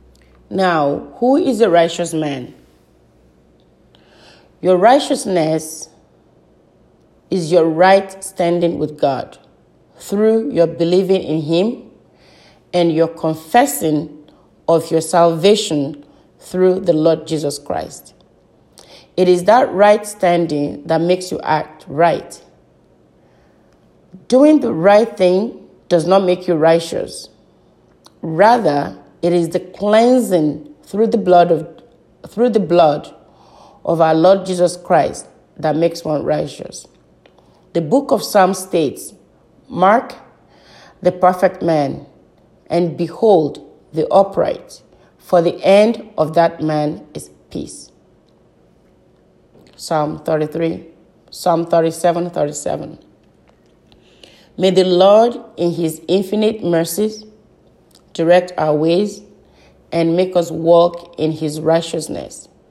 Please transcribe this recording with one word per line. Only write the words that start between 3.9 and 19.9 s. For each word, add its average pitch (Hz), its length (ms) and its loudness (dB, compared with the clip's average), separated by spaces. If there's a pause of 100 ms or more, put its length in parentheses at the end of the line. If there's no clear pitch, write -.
Your 180 160 2
righteousness 185 1120 0 (1400)
is 165 200 -2
your 165 160 4
right 190 560 2
standing 170 540 -2
with 151 220 -8
God 135 400 -4 (580)
through 220 540 -2
your 165 160 2
believing 175 560 0
in 156 180 -4
Him 175 480 -2 (840)
and 170 220 0
your 160 140 0
confessing 160 1200 -2 (380)
of 165 240 0
your 160 100 0
salvation 165 1040 0 (320)
through 185 440 -2
the 175 120 0
Lord 156 320 0
Jesus 143 320 -6
Christ. - 560 -12 (1040)
It 180 100 2
is 180 180 2
that 226 280 4
right 208 320 4